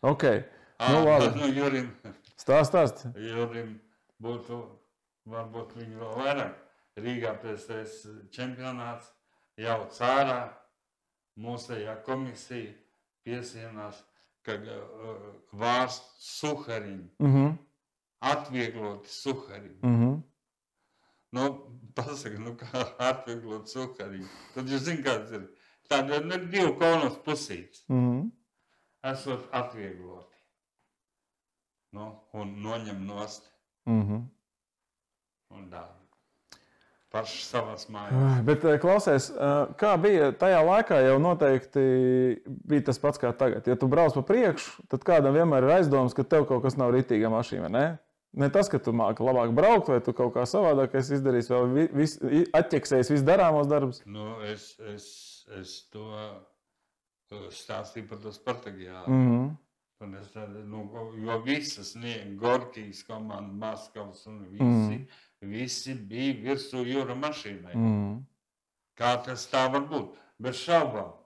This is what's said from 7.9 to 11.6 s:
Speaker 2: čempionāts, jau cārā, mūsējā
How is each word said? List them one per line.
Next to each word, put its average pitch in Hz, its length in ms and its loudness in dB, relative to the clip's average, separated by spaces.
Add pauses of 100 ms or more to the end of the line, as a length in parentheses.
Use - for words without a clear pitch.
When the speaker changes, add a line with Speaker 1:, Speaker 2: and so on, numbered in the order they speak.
Speaker 2:
čempionāts, 123 800 -12 (460)
jau 110 300 -4
cārā, 127 600 0 (880)
mūsējā 110 680 -10